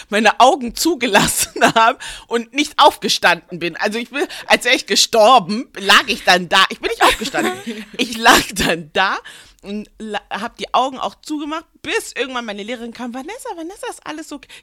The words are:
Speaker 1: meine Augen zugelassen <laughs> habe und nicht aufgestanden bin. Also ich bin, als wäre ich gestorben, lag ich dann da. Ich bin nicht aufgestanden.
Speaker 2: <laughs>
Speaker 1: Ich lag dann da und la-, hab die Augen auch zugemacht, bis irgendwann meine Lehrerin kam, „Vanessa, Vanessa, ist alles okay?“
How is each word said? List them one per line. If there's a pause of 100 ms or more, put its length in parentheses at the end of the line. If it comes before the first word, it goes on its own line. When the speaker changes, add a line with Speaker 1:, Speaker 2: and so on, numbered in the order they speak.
(100)
Speaker 1:
meine
Augen
zugelassen
<laughs>
habe (280)
und
nicht
aufgestanden
bin.
Also
ich
bin, (200)
als
wäre
ich
gestorben,
lag
ich
dann
da.
Ich
bin
nicht
aufgestanden.
Speaker 2:
<laughs> (360)
Speaker 1:
Ich
lag (120)
dann
da (440)
und (100)
la-, (100)
hab
die
Augen
auch
zugemacht, (180)
bis
irgendwann
meine
Lehrerin
kam,
„Vanessa,
Vanessa,
ist
alles
okay?“ (140)